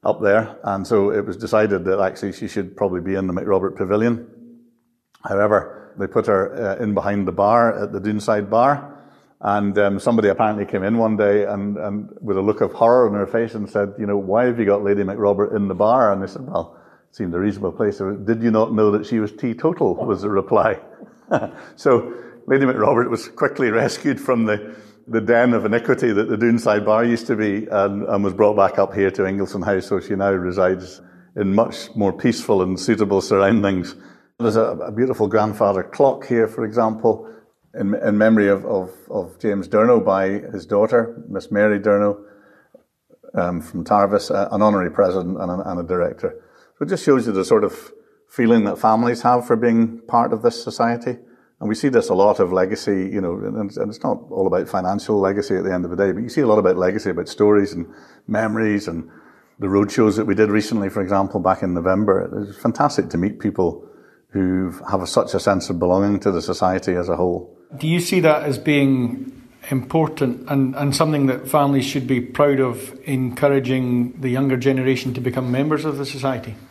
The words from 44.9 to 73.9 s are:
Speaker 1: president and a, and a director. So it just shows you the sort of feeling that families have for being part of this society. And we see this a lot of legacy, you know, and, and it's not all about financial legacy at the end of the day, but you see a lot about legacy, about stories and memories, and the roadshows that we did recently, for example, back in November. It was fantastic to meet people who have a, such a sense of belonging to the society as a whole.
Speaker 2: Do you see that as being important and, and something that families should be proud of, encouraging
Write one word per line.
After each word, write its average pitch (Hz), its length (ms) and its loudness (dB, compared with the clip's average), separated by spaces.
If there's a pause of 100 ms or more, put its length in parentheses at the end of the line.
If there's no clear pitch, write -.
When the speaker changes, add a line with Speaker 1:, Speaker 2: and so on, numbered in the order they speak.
Speaker 1:
president 92 500 0
and 92 100 -4
a, 92 200 -6
and 87 100 -6
a - 20 -6
director. 85 580 -4 (380)
So 151 60 -4
it 147 40 -8
just 180 160 -4
shows 131 220 4
you 113 60 -2
the 95 120 0
sort 104 200 4
of - 280 -6 (360)
feeling 117 360 2
that 104 140 -4
families 117 440 2
have 123 240 2
for 123 80 4
being 113 540 2
part 120 240 2
of 110 100 -4
this 117 180 0
society. 120 560 -4 (440)
And 104 80 -6
we 110 80 -2
see 143 120 -2
this 117 200 2
a 92 60 2
lot 98 260 4
of 90 120 2
legacy, 95 600 0
you 101 80 -2
know, 87 140 -4
and, 104 220 -8
and 104 320 -6
it's - 140 -14
not - 160 -2 (120)
all 95 180 0
about 87 200 0
financial 98 520 -2
legacy 101 340 0
at 90 80 0
the 92 100 -2
end 90 120 -2
of 85 80 -6
the 87 40 -6
day, 98 140 2
but 95 120 -4
you 123 60 -6
see 151 120 -2
a 139 80 2
lot 107 100 6
about 92 180 4
legacy, 92 340 0
about 82 180 -4
stories 104 440 4
and 87 140 -8 (400)
memories, 107 600 -2
and 82 200 -8 (520)
the 101 80 -4
roadshows 101 480 4
that 107 100 0
we 98 80 0
did 107 160 4
recently, 104 380 0
for 101 120 -4
example, 98 380 0
back 92 240 2
in 92 120 -2
November. 92 500 2
It - 80 -10
was 101 240 -8
fantastic - 540 0
to 85 80 -4
meet 92 200 -2
people - 500 -2 (420)
who 92 420 -2 (180)
have 98 100 0
a, 87 60 -8
such - 260 0
a 95 80 0
sense 95 300 0
of 87 80 -4
belonging 95 420 2
to 104 120 0
the 85 100 -2
society 92 520 -2
as 87 140 -2
a 87 60 0
whole. 87 420 -2 (200)
Speaker 2:
Do 151 100 -6
you 170 140 2
see 180 200 0
that 151 220 4
as 139 160 -4
being 135 840 0 (280)
important 143 800 -2
and, 135 240 0
and 143 200 -2
something 151 320 2
that 127 220 -2
families 139 380 2
should 131 200 -4
be 127 140 0
proud 143 400 2
of, 123 440 -4
encouraging 127 1160 0